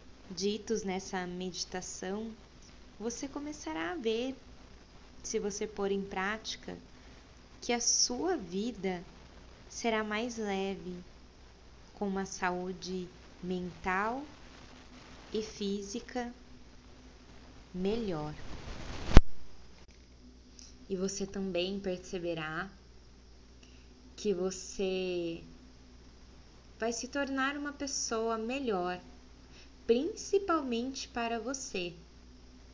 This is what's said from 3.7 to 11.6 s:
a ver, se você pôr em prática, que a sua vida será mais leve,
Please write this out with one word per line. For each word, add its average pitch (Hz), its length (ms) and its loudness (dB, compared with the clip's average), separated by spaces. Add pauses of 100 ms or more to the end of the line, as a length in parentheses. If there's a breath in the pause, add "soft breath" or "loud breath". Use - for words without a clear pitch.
a 359 40 -2
ver, 240 400 2 (880)
se - 160 0
você 202 260 -2
pôr 202 260 0
em 196 100 2
prática, 190 760 -4 (840 loud breath)
que - 80 0
a 240 80 4
sua 285 560 4
vida 190 640 -2 (680)
será 220 340 2
mais 220 340 0
leve, 190 640 0 (920)